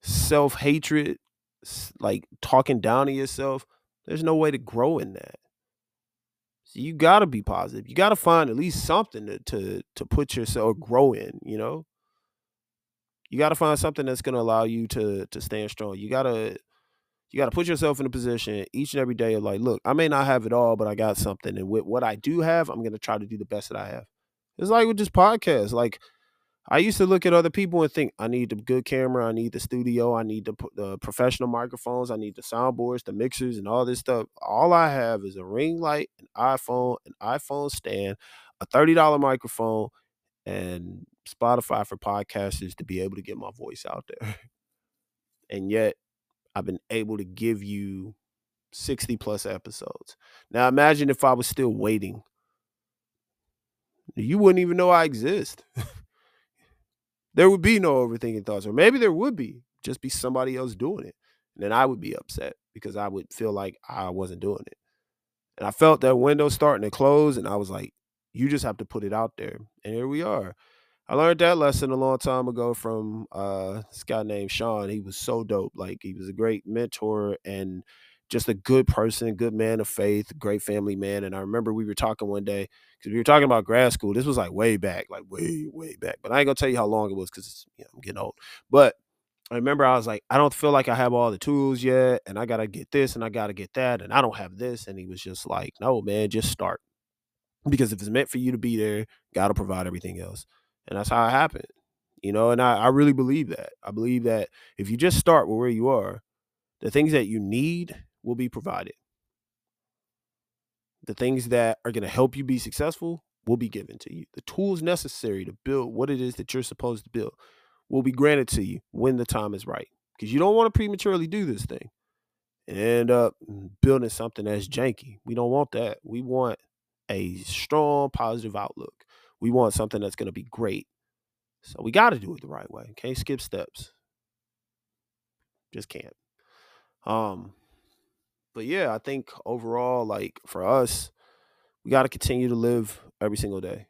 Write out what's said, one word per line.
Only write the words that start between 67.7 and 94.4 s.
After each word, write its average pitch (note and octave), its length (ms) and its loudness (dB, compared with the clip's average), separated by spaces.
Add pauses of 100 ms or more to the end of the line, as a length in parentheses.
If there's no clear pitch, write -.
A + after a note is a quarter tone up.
"You C3 160 -2
just C#3 160 -2
have G#2+ 120 -4
to - 80 -10
put G#2 180 -8
it G2+ 100 -6
out A2+ 240 -2
there." - 220 -12 (260)
And G#2+ 80 -8
here A#2+ 140 -6
we D3 160 -6
are. C3 320 -4 (540)
I - 60 -2
learned D#3+ 260 4
that E3+ 160 6
lesson C#3+ 340 2
a C3 40 0
long C3 220 2
time B2+ 300 0
ago A#2+ 260 -2
from, A2 580 -6
uh, G2 600 -6
this - 120 -18
guy A2 200 -4
named G2+ 280 -6
Sean. G#2+ 380 -4
He G#2+ 100 -6
was F#2+ 180 -12
so A#2 260 -4
dope. G2 320 -4
Like, F#2 260 -10
he F#2+ 140 -12
was F#2 140 -12
a F#2+ 40 -10
great A2 340 -2
mentor G#2+ 800 -4
and F#2+ 380 -8 (460)
just - 200 -4
a A2+ 40 0
good B2+ 340 4
person, A2 480 0
good A2+ 180 -2
man A2 260 0
of G#2+ 80 -2
faith, G#2 500 -2
great G#2+ 240 -4
family G#2 360 -2
man. G2 260 -4
And F#2+ 120 -8
I F#2+ 40 -6
remember G#2+ 340 -4
we A2 120 -4
were G#2 100 -8
talking A2 320 -4
one G2+ 160 -4
day, G2 240 -6 (340)
'cause G#2 100 -10
we A2 60 -2
were A#2 60 0
talking D3 220 8
about A#2 180 4
grad A#2+ 300 4
school. G2+ 200 -2
This B2+ 120 0
was, C#3 120 0
like, F2+ 140 -2
way G#2+ 260 2
back, F#2 320 -4
like, F#2 200 -14
way, D3+ 420 -6
way - 240 -16
back. - 260 -8
But G#2+ 120 -6
I C3+ 60 4
ain't C#3+ 80 4
gonna C#3 80 2
tell C#3 140 0
you B2+ 80 0
how A2 100 0
long G#2+ 220 0
it G2 60 -6
was F#2 140 -8
'cause G2 180 -18
it's, - 180 -20 (120)
you - 80 -20
know, - 80 -20
I'm - 80 -20
getting - 160 -12
old. G#2+ 180 -8 (340)
But C3 260 10 (560)
I A#2+ 40 -6
remember C#3 300 2
I B2+ 120 6
was A2+ 100 -2
like, G#2+ 220 -6
"I C3 80 4
don't C#3+ 160 6
feel D3 180 2
like C3+ 180 4
I A#2 60 2
have B2 180 2
all A#2+ 180 4
the F#2+ 80 -6
tools C#3 440 0
yet, B2+ 440 4
and G2 120 -8
I A#2 60 -4
gotta A2 220 -2
get - 240 -12
this, C3+ 240 2
and A#2 80 -6
I A2+ 60 -6
gotta G#2 240 -6
get F#2 220 -14
that, B2 260 -2
and F#2+ 120 -12
I C3+ 80 6
don't A#2 160 0
have F#2 200 -12